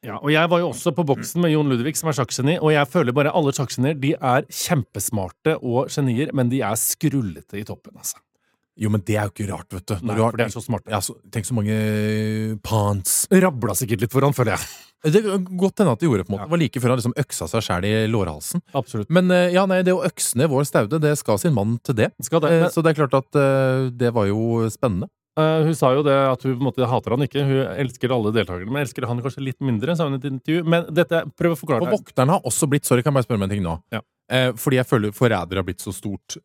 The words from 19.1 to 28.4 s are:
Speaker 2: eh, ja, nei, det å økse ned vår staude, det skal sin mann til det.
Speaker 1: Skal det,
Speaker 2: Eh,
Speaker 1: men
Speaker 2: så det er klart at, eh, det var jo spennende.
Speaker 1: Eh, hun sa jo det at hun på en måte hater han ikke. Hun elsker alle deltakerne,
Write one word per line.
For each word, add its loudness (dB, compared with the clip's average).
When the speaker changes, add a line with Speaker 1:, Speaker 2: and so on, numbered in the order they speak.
Speaker 2:
eh, 4
ja, 4
nei, 2
det 4
å -4
økse -4
ned 2
vår 2
staude, 0
det 2
skal 0
sin 2
mann 0
til 0
det. 2
Speaker 1:
Skal 0
det, 4
Speaker 2:
Eh, 6
Speaker 1:
men 0
Speaker 2:
så 2
det 4
er -2
klart 2
at, 0
eh, 2
det 0
var 2
jo 0
spennende. -2
Speaker 1:
Eh, 2
hun 2
sa 4
jo 2
det 2
at 2
hun -2
på -4
en 0
måte 0
hater 0
han 0
ikke. -2
Hun 2
elsker -2
alle 0
deltakerne, -2